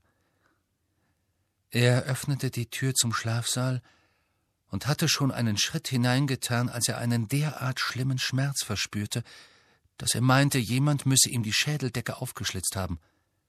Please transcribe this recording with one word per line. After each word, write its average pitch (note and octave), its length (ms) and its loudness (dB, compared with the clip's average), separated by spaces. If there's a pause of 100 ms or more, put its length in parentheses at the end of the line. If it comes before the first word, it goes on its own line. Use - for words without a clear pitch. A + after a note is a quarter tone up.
(1700)
Er B2 340 4
öffnete C3+ 460 -2
die A#2+ 200 -4
Tür C3 240 -2
zum A#2 180 2
Schlafsaal B2 680 -2 (840)
und G2 180 -6
hatte D3 220 0
schon C3+ 240 2
einen A#2 260 0
Schritt - 300 -4
hineingetan, B2 800 2
als A#2+ 180 -2
er A#2 120 -2
einen A#2+ 280 0
derart C3+ 540 -2
schlimmen C3 380 -2
Schmerz C3+ 440 -2
verspürte, G#2 640 -4 (720)
dass - 180 -2
er A2 60 0
meinte, C3 380 6
jemand C3 480 2
müsse C3 240 4
ihm A#2 120 -2
die G#2+ 100 -2
Schädeldecke C3+ 680 -2
aufgeschlitzt - 580 -6
haben. F2+ 240 -4 (480)